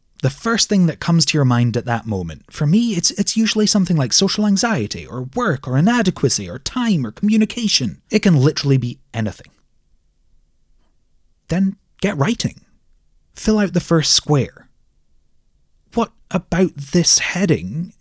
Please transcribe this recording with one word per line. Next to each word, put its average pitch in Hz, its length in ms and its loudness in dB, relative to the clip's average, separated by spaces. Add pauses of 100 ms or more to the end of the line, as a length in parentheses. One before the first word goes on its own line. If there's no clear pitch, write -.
(220)
The 131 80 0
first - 380 -2
thing 185 200 2
that 156 120 -4
comes 165 280 0
to 156 100 -2
your 143 80 4
mind 120 320 2
at 107 80 -4
that 117 200 -4
moment. 90 460 -8
For 147 160 -2
me, 220 240 2
it's, 170 200 -2
it's - 260 -4
usually 214 280 0
something 185 300 2
like 135 160 0
social 196 340 0
anxiety, 190 640 -2
or 127 260 -10
work, 208 320 -2
or 127 120 0
inadequacy, 175 720 2
or 107 100 -10
time, 208 460 0
or 104 60 -6
communication. 214 1000 -2
It 208 120 0
can 180 140 4
literally 139 420 2
be 120 220 -4 (140)
anything. - 400 -6 (1900)
Then 190 300 -2 (240)
get 196 160 -2
writing. - 480 -2 (680)
Fill 214 260 0
out 196 120 0
the 180 80 0
first 165 320 2
square. - 560 0 (1300)
What 226 180 -2 (180)
about 175 460 -2
this 156 440 4
heading 156 800 -2